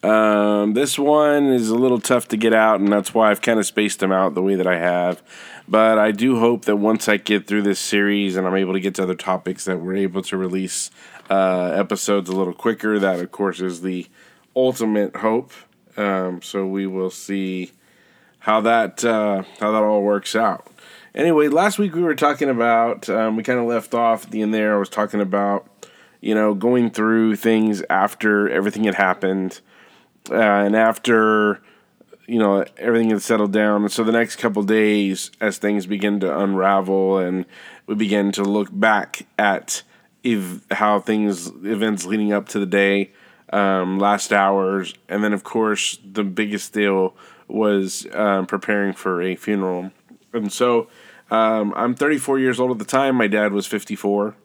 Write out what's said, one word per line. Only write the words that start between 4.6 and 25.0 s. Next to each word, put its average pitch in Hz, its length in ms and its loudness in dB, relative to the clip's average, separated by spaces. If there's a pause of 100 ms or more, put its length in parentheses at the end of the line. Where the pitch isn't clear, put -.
I 90 120 2
have. 90 440 0 (460)
But 110 300 4
I 107 120 4
do 117 300 0
hope 117 240 2
that 104 120 2
once 107 300 0
I 104 120 2
get 104 280 -2
through 104 160 0
this 101 160 0
series 101 560 0
and 95 120 -2
I'm 92 100 0
able 95 160 0
to 95 80 -2
get 95 140 -4
to 98 80 -4
other 92 120 -2
topics, 92 520 -6
that 92 120 -4
we're 92 180 -6
able 95 260 -2
to 98 160 -8
release, 92 520 -6 (380)
uh, 92 480 0
episodes 101 540 -2
a - 20 -4
little 92 220 -2
quicker. 107 440 -2
That, 95 220 0
of 92 100 -8
course, 92 300 -4
is 90 220 -6
the 90 240 -6 (500)
ultimate 113 600 0
hope. 117 360 -2 (460)
Um, 95 420 -2
so 98 260 -6
we 98 200 -4
will 92 240 -4
see 92 640 -8 (680)
how 107 220 0
that, 113 420 0
uh, 107 380 0 (180)
how 107 100 0
that 110 120 2
all 107 200 2
works 101 320 -2
out. 110 320 0 (480)
Anyway, 151 340 4
last 180 300 2
week 196 160 -2
we 170 80 0
were 160 140 0
talking 143 320 0
about, 117 640 0
um, 110 260 0
we 113 60 -4
kinda 123 200 0
left 117 320 -4
off 117 300 0
at - 60 -20
the 107 100 -4
end 107 140 0
there. 107 200 0
I 104 40 2
was 98 100 -2
talking 104 320 -2